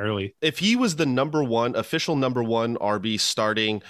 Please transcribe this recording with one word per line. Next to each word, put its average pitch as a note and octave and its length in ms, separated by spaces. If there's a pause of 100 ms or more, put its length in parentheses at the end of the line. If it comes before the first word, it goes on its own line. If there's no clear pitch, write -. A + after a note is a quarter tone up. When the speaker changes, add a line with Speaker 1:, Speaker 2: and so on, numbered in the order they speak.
Speaker 1:
on. - 20
Speaker 2:
early. G2+ 360
Speaker 3:
if D#3 160
he G#3+ 180
was A3+ 200
the D#3+ 100
number C#3+ 360
one, A#2 320
official D#3 420
number B2+ 280
one A2+ 320
R G#2 220
B G#2+ 180
starting, G#2+ 720